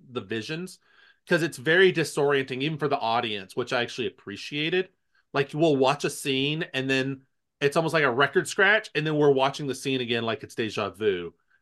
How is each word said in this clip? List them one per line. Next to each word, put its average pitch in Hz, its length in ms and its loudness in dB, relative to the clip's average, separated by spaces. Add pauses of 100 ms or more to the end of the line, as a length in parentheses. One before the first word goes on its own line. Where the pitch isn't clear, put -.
(120)
the 120 100 -8
visions, 113 580 -8 (480)
'cause 170 160 2
it's 151 140 -4
very 170 340 4
disorienting, 143 720 -2
even 151 160 -4
for 151 100 -2
the 135 100 0
audience, 113 580 -4
which 123 180 -4
I 123 80 0
actually 117 260 -6
appreciated. 156 840 -6 (440)
Like, 139 200 -2
we'll 151 220 4
watch 135 300 2
a 156 40 -2
scene 143 540 -2 (100)
and 131 160 -2
then 135 320 -2 (380)
it's 139 160 2
almost 160 180 0
like 156 120 4
a 127 60 2
record 143 360 2
scratch, 208 480 2
and 156 100 -2
then 156 120 0
we're 147 140 6
watching 135 360 0
the 127 80 -4
scene 135 240 0
again 117 240 0
like 113 200 -4
it's 104 120 -18
deja 107 340 -2
vu. 90 440 -2 (280)